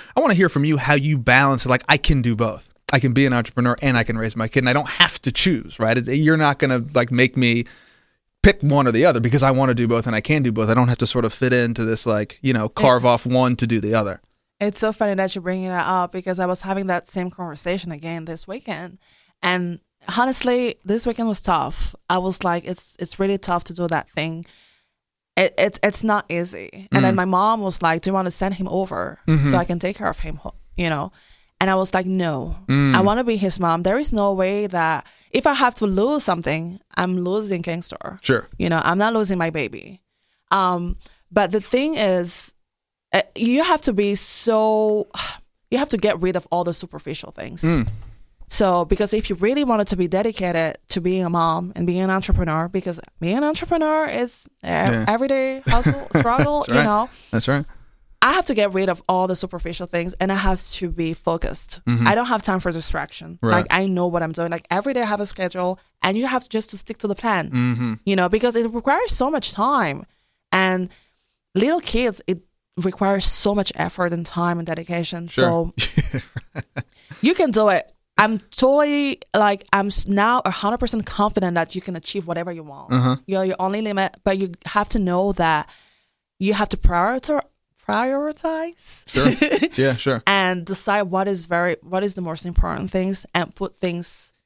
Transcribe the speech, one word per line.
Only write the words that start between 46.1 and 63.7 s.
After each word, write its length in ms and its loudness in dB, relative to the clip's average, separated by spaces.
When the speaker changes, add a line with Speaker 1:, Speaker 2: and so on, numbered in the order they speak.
Speaker 2:
rid 160 0
of 140 -8
all 140 0
the 100 -4
superficial 580 -12
things. 300 -12
Speaker 1:
Mm. 260 2
Speaker 2:
So, 360 4
because 300 0
if 160 -2
you 60 -4
really 280 2
wanted 240 0
to 80 -2
be 120 0
dedicated 680 -2
to 120 0
being 240 0
a 60 -2
mom 440 0
and 120 -4
being 160 0
an 80 0
entrepreneur, 580 0
because 320 -4
being 200 0
an 60 0
entrepreneur 640 0
is, 400 -6
uh, 60 -8
Speaker 1:
Yeah. 400 0
Speaker 2:
everyday 580 -2
hustle, 340 2
Speaker 1:
<laughs> 200 -2
Speaker 2:
struggle, 400 2
Speaker 1:
That's 80 -4
Speaker 2:
you 60 0
Speaker 1:
right. 100 4
Speaker 2:
know? 240 0
Speaker 1:
That's 180 -2
right. 160 0
Speaker 2:
I 100 6
have 120 2
to 80 0
get 200 2
rid 160 0
of 180 -4
all 180 0
the 100 -2
superficial 500 -6
things 340 -6
and 100 0
I 60 0
have 260 0
to 120 -6
be 240 -4
focused. 760 -4
Speaker 1:
Mm-hmm. 180 2
Speaker 2:
I 80 4
don't 120 0
have 160 0
time 180 -2
for 100 -2
distraction. 720 -6
Speaker 1:
Right. 140 2
Speaker 2:
Like, 140 2